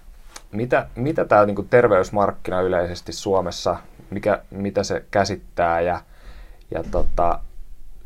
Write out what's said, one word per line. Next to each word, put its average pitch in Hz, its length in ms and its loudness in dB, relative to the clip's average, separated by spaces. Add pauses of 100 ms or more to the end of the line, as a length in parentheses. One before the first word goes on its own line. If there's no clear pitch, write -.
(520)
mitä, 123 420 0
mitä 127 300 -2
tää 104 220 6
niinku 101 160 -4
terveysmarkkina 98 1000 2
yleisesti 87 520 -2
Suomessa, 92 640 -2 (340)
mikä, 98 400 -2
mitä 98 320 -2
se 95 280 -4
käsittää 92 680 0
ja, 87 200 0 (680)
ja 82 200 -6
tota, 85 500 4 (640)